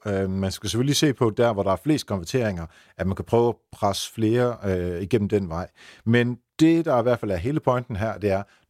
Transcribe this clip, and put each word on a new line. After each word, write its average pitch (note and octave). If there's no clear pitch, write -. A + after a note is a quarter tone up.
Øh, F#2+
man F#2+
skal F#2
selvfølgelig B2
se D#3
på A#2
der, A#2
hvor G2+
der F#2+
er F#2
flest C#3+
konverteringer, F#2+
at F2+
man F#2+
kan F2+
prøve A#2
at A2
presse -
flere, A#2
øh, F2+
igennem G2+
den G2
vej. E2
Men A#2+
det, E3
der C3+
i -
hvert A#2+
fald G#2+
er F#2+
hele B2+
pointen B2
her, G#2
det G2
er, F#2+